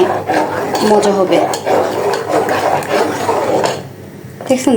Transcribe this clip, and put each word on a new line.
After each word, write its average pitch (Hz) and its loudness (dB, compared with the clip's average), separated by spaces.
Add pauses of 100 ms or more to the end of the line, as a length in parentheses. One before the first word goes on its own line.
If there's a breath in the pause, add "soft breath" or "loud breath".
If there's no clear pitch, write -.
(880)
মজা 202 6
হবে। 175 4 (3000)
দেখছেন 254 2